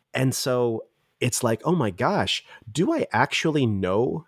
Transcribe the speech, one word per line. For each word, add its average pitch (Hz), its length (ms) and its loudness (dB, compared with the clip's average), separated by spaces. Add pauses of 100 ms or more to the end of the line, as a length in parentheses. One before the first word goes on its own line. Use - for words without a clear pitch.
(140)
And 127 220 0
so 123 500 0 (340)
it's - 240 -2
like, 113 200 0
"Oh 165 120 2
my 123 160 0
gosh, 123 520 -2 (280)
do 180 200 0
I 330 220 0
actually 139 540 2
know 107 600 0